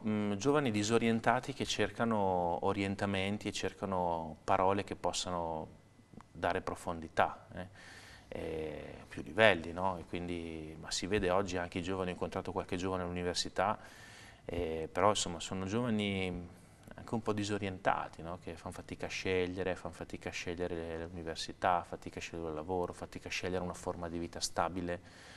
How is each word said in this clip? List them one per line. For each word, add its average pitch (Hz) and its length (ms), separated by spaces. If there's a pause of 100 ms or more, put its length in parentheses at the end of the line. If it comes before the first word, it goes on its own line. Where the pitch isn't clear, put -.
mm, 107 260
giovani 139 360
disorientati 113 840
che 117 120
cercano 98 1000
orientamenti 98 800
e 104 40
cercano 87 920
parole 98 400
che 92 120
possano 85 720 (640)
dare 87 300
profondità, 85 920
eh, 90 120 (600)
e 78 680 (140)
più - 140
livelli, 85 500
no? 92 240
E 80 80
quindi, 82 760
ma 80 120
si - 160
vede 95 240
oggi 92 260
anche 90 220
i - 20
giovani, 92 300
ho - 20
incontrato 92 380
qualche 92 260
giovane 92 260
all'università, 90 760 (680)
eh, 80 440
però 92 200
insomma 90 300
sono 95 260
giovani 98 840 (580)
anche - 80
un 113 80
po' 107 120
disorientati, 98 880
no? 87 180
Che 85 140
fan 90 160
fatica 90 340
a 85 40
scegliere, 92 680
fan 85 160
fatica 85 380
a - 20
scegliere 87 440
le, 82 220
le 85 140
università, 85 760
fatica - 300
a 90 40
scegliere 82 280
il 78 60
lavoro, 87 380
fatica - 340
a 90 40
scegliere 90 320
una 87 120
forma 85 340
di 82 80
vita 85 220
stabile, 87 600 (380)